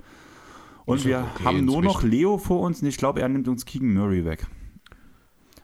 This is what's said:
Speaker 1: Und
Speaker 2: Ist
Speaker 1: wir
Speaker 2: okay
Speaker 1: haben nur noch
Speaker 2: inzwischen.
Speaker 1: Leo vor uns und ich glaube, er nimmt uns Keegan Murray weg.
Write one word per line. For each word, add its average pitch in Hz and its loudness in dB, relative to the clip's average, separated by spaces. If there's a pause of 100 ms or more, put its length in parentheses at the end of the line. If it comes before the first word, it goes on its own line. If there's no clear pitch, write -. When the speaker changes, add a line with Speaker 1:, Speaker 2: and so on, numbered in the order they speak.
(840)
Speaker 1:
Und 127 2
Speaker 2:
Ist 139 -2
Speaker 1:
wir 127 0
Speaker 2:
okay - -8
Speaker 1:
haben 135 2
nur 135 2
noch 196 2
Speaker 2:
inzwischen. 117 4
Speaker 1:
Leo 170 4
vor 180 0
uns 175 -2
und 143 0
ich 135 -4
glaube, 139 0
er 127 0
nimmt 135 -2
uns 127 -2
Keegan 131 -2
Murray 95 2
weg. 80 -6 (1160)